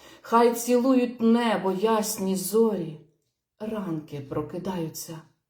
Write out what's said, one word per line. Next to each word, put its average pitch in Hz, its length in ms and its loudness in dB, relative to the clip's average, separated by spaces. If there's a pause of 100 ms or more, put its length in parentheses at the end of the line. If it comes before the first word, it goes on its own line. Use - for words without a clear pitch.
(200)
хай 233 340 4
цілують 247 680 2
небо 226 520 2
ясні 202 640 0
зорі, 190 640 0 (580)
ранки 175 640 -8
прокидаються 160 1000 -8 (320)